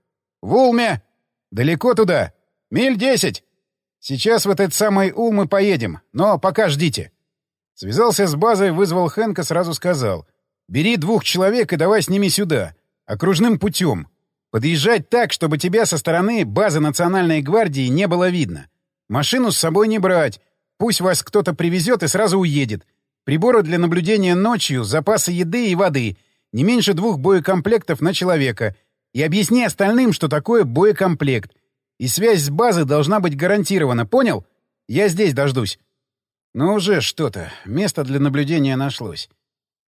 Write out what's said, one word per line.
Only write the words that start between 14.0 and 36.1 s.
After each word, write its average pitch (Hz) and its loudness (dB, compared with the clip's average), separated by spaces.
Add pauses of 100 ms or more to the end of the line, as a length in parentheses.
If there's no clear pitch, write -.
Подъезжать 156 0
так, 233 0
чтобы 160 -2
тебя 185 0
со 170 -2
стороны 180 0
базы 156 0
Национальной 165 0
гвардии 143 0
не 165 0
было 180 0
видно. 98 -4 (400)
Машину 185 0
с - -2
собой 180 2
не 220 0
брать. 175 0 (340)
Пусть 220 -2
вас 180 0
кто-то 185 0
привезет 175 0
и 165 -2
сразу 190 0
уедет. 143 -2 (380)
Приборы 202 2
для 170 -2
наблюдения 175 2
ночью, 180 -2
запасы 160 0
еды 180 -2
и 180 0
воды, 139 0 (340)
не 123 0
меньше 214 2
двух 185 -2
боекомплектов 185 0
на 175 0
человека. 135 -2 (380)
И 131 -2
объясни 208 2
остальным, 214 2
что 156 -2
такое 190 0
боекомплект. 147 0 (460)
И 127 -4
связь 190 2
с 143 -4
базой 175 2
должна 151 2
быть 165 -2
гарантирована, 165 0
понял? 202 0 (440)
Я 185 2
здесь 175 2
дождусь». 131 -2 (760)